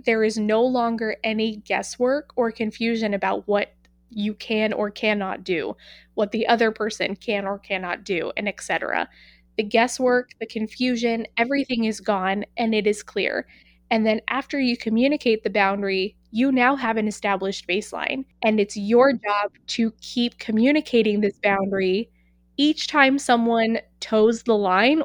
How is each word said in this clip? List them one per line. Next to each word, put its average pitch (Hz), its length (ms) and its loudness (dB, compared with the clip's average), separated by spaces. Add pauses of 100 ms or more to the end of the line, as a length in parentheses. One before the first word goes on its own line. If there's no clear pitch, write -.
there 220 200 2
is 214 120 0
no 214 280 2
longer 233 580 0
any 220 340 -2
guesswork 247 800 -2
or 233 160 0
confusion 226 640 -2
about 196 320 -4
what 202 220 0 (420)
you 208 240 -4
can 214 380 -2
or 208 180 -2
cannot 202 540 -4
do, 160 320 -4 (380)
what 208 180 -2
the 220 140 -2
other 226 240 2
person 208 460 -4
can 202 300 -4
or 202 120 -6
cannot 185 460 -6
do, 180 320 -4
and 208 120 -4
et 190 120 -8
cetera. - 480 -4 (480)
The 220 80 -2
guesswork, 247 680 0 (100)
the - 60 -10
confusion, 226 800 -4 (100)
everything 254 480 -2
is 220 160 -2
gone 196 440 -2 (120)
and 226 180 0
it 214 120 0
is 208 160 0
clear. - 440 -4 (440)
And 220 160 2
then 220 220 2
after 269 320 -4
you 247 160 0
communicate 233 680 0
the 208 80 -2
boundary, 196 680 0 (140)
you 262 220 2
now 254 240 4
have 233 200 -2
an 214 120 0
established 196 580 -4
baseline. 196 580 -4 (180)
And 220 180 2
it's 202 160 -2
your 233 360 4
job 208 400 -2 (160)
to 226 320 0
keep - 380 -4
communicating 226 840 2
this 202 220 -2
boundary 196 680 0 (460)
each 302 300 2
time 277 320 6
someone 226 600 2 (220)
toes 220 420 2
the 226 140 2
line 208 480 4